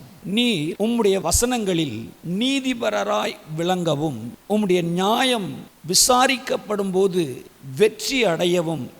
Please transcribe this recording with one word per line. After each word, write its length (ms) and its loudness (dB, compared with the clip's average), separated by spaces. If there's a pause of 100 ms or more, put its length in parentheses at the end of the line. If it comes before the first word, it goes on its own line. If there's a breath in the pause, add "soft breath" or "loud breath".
(240)
"நீ 540 0
உம்முடைய 420 2
வசனங்களில் 880 -2 (300)
நீதிபரராய் 1000 -2 (200)
விளங்கவும், 800 -2 (120)
உம்முடைய 340 2
நியாயம் 720 0 (340)
விசாரிக்கப்படும் 1040 2
போது 520 0 (320)
வெற்றி 480 2
அடையவும் 640 0 (120)